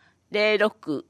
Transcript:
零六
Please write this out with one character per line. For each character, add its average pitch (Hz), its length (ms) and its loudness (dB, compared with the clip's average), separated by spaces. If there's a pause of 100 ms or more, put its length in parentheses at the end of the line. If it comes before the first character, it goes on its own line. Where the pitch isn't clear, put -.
(320)
零 214 260 2
六 202 520 -2